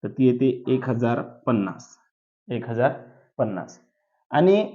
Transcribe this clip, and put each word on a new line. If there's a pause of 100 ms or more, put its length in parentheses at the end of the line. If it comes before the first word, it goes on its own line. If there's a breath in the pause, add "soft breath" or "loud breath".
तर
ती
येते (240)
एक
हजार (260)
पन्नास, (600)
एक
हजार (460 soft breath)
पन्नास. (540)
आणि (120)